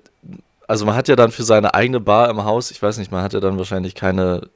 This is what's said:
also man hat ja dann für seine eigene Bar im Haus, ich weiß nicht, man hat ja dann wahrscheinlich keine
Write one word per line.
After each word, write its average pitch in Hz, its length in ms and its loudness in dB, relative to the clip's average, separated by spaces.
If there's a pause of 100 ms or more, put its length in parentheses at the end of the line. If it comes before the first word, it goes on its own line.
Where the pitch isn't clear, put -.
(680)
also 107 180 0
man 107 100 0
hat 127 120 -2
ja 131 80 2
dann 117 160 6
für - 120 -8
seine 107 300 2
eigene 123 260 0
Bar 107 300 4
im 107 160 -4
Haus, 113 240 -2
ich - 120 -16
weiß 104 180 -2
nicht, 95 120 -8
man 92 120 -4
hat 98 100 -6
ja 98 60 -2
dann 95 180 0
wahrscheinlich 92 380 -4
keine 92 600 -2